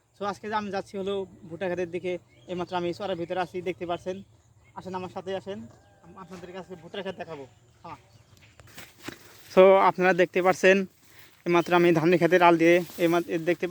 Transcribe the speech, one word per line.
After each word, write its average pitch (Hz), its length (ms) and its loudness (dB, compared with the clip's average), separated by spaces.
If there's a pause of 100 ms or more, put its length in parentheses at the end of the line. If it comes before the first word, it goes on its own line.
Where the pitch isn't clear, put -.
(180)
So 196 60 -8
আজকে 202 240 -8
যে 214 60 -4
আমি 208 160 -6
যাচ্ছি 196 300 -8
হলো 190 260 -6 (220)
ভুট্টা 165 220 -8
ক্ষেতের 175 240 -4
দিকে। 180 240 -6 (280)
এইমাত্র 180 340 -8
আমি 175 180 -4
চরের 190 180 -6
ভিতরে 175 240 -6
আছি, 180 280 -8
দেখতে 175 220 -8
পাচ্ছেন। 185 260 -8 (600)
আসেন, 185 160 -12
আমার 185 220 -10
সাথে 190 240 -8
আসেন, 196 180 -12 (460)
আম-, 175 180 -20
আপনাদের 175 300 -18
কাছে 180 300 -16
ভুট্টার 170 220 -12
ক্ষেত 185 180 -8
দেখাবো। 156 220 -14 (380)
হ্যাঁ। 160 160 -16 (1600)
So 185 80 8 (260)
আপনারা 180 240 2 (100)
দেখতে 180 240 0
পাচ্ছেন, 190 300 4 (680)
এইমাত্র 170 280 0
আমি 175 140 4 (100)
ধানের 165 220 4
ক্ষেতের 175 280 4
আল 175 140 6
দিয়ে 170 140 6 (220)
এইমাত্র, 170 360 0
এ 175 40 -4 (120)
দেখতে 180 200 -4